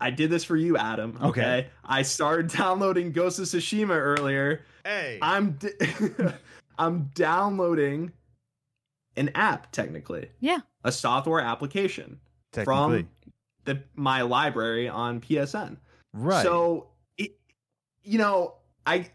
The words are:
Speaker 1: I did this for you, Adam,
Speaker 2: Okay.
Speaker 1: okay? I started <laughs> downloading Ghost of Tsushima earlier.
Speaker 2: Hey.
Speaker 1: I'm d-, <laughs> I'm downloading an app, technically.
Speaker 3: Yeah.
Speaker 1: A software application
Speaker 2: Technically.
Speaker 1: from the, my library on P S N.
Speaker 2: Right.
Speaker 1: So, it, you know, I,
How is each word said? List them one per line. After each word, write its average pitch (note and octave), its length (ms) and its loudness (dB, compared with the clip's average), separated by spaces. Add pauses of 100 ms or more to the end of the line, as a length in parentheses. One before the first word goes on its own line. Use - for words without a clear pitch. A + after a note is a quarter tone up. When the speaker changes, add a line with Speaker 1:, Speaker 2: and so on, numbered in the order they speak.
Speaker 1:
I B2+ 100 0
did D#3 200 2
this E3+ 140 0
for E3 120 0
you, D#3+ 200 2
Adam, A2 460 -2
Speaker 2:
Okay. B2+ 180 2
Speaker 1:
okay? B2+ 260 0 (180)
I C3+ 180 0
started D#3+ 460 0
<laughs> - 80 -6
downloading F#3 560 0
Ghost F3 260 0
of F#3 80 -4
Tsushima F#3+ 500 0
earlier. C#3+ 680 0 (200)
Speaker 2:
Hey. D#3+ 360 -4
Speaker 1:
I'm A3 320 2
d-, C#3 160 -6 (560)
<laughs> - 540 -6
I'm E3 360 0
downloading E3+ 1000 2 (1040)
an C#3 180 0
app, G3 380 0
technically. - 580 -8 (100)
Speaker 3:
Yeah. D#4 180 0 (260)
Speaker 1:
A B2 80 0
software C#3 480 0
application C#3+ 800 -4 (320)
Speaker 2:
Technically. A#2+ 500 2
Speaker 1:
from E2+ 60 -8 (560)
the, C#3 180 -4 (120)
my C3 280 2
library A#2+ 640 0
on A#2 320 -4
P D3+ 180 0
S C#3 160 -2
N. G#3 220 -8 (380)
Speaker 2:
Right. D3+ 300 2
Speaker 1:
So, E3+ 440 2 (300)
it, G3+ 140 -6 (720)
you G#3 140 0
know, G3 360 2 (320)
I, F3 280 0